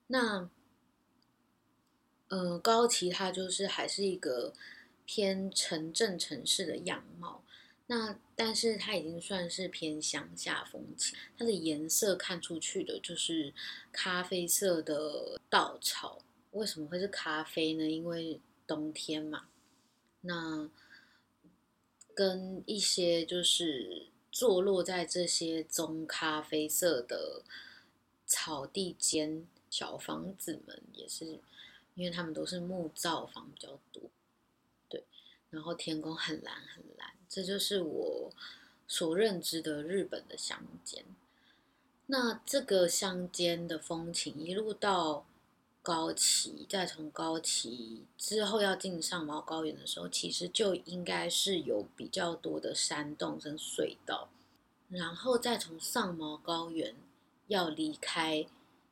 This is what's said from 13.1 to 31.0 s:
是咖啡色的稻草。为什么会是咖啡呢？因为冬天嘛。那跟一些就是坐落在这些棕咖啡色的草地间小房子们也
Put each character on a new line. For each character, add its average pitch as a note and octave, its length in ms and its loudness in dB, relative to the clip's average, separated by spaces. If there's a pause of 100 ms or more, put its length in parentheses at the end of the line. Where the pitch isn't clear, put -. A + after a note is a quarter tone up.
是 D#3 380 0 (360)
咖 F3+ 320 0
啡 F3+ 240 0
色 F3 360 4
的 D3+ 680 -2
稻 - 320 4
草。 - 400 -2 (320)
为 G#3 140 0
什 D#3+ 140 -2
么 D3+ 80 -4
会 F3 100 -2
是 F#3+ 100 2
咖 D#3 360 -2
啡 D#3+ 300 2
呢？ D#3 140 2
因 D#3+ 180 0
为 E3 340 -2 (260)
冬 D#3 260 -2
天 D#3 300 -4
嘛。 D3+ 240 -6 (760)
那 D#3+ 480 -4 (1400)
跟 F#3 520 2
一 G#3+ 120 -2
些 E3+ 480 4
就 F3 160 0
是 B2 640 2 (260)
坐 G3 300 6
落 F#3+ 200 6
在 F3+ 220 0
这 F3 220 0
些 E3 360 0
棕 D#3+ 440 -2
咖 D#3 340 0
啡 D3+ 260 0
色 D3+ 360 4
的 D#2 400 -6 (840)
草 C#3+ 400 0
地 F3+ 320 -2
间 D#3 480 0 (220)
小 - 300 -4
房 E3+ 380 -6
子 - 300 -6
们 - 160 -16 (120)
也 - 120 -14